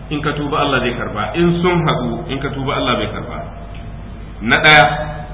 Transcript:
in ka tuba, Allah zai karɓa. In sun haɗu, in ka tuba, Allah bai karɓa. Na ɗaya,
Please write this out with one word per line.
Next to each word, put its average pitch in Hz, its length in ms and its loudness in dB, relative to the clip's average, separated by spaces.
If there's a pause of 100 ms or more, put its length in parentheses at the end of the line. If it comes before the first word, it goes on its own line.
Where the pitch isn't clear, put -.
(100)
in 147 100 -2
ka 147 120 -2
tuba, 147 260 -2
Allah 139 220 2
zai 120 180 0
karɓa. 104 240 -4 (160)
In 175 240 4
sun 175 240 4
haɗu, 120 480 -2
in 135 60 -4
ka 143 100 -4
tuba, 135 240 -4
Allah 131 240 0
bai 104 160 -2
karɓa. 80 240 -8 (1040)
Na 127 160 4
ɗaya, 151 260 8 (500)